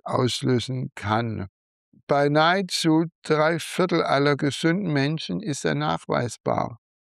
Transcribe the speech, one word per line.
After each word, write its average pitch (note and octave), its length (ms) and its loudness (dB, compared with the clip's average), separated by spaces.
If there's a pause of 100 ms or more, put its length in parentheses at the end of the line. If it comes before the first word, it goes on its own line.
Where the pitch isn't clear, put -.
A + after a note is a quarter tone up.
auslösen B2+ 880 -2
kann. G#2+ 520 -4 (600)
Bei C#3+ 220 2
nahezu E3 800 2 (160)
drei D#3 360 2
Viertel F3 440 0
aller C#3+ 340 4
gesunden E3 560 0
Menschen D#3 480 -2
ist - 240 -8
er D3+ 100 2
nachweisbar. C#3+ 1040 -2 (280)